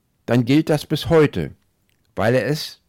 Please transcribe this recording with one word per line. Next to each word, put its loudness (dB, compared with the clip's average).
dann 0
gilt 2
das -2
bis -6
heute, 2
weil 0
er 0
es -6